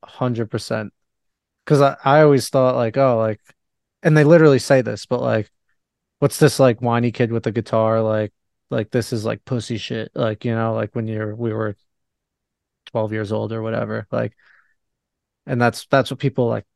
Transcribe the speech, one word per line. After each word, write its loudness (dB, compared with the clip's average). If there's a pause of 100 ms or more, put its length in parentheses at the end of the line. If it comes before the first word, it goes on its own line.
hundred -6
percent. -8 (720)
'Cause 2
I, 2
I 6
always 4
thought, 2
like, -2
oh, 2
like, -2 (640)
and 4
they 6
literally 6
say 2
this, -6
but, -4
like, -2 (680)
what's 0
this, 4
like, 4
whiny 0
kid -2
with -4
a -4
guitar? 0
Like, -2 (380)
like, -4
this -2
is, -6
like, -6
pussy -6
shit. -10
Like, -4
you -2
know, -2
like, -6
when -6
you're, -8
we -6
were -6 (1120)
twelve -4
years -6
old -4
or -6
whatever. -6
Like, -4 (1080)
and -2
that's, 0
that's 2
what -10
people, -2
like, -4 (100)